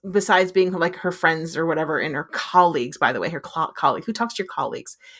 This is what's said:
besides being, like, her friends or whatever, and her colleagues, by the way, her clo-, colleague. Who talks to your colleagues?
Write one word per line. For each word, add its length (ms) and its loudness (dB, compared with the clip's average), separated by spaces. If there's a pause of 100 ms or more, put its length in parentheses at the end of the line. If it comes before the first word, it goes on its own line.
besides 440 2
being, 180 4
like, 240 0
her 160 -4
friends 460 0
or 100 0
whatever, 320 0
and 160 -2
her 160 -6
colleagues, 640 2
by 160 2
the 60 -4
way, 100 -2
her 120 -8
clo-, 340 -6
colleague. 300 0
Who 80 -6
talks 220 -4
to 100 -6
your 20 -16
colleagues? 500 -8 (240)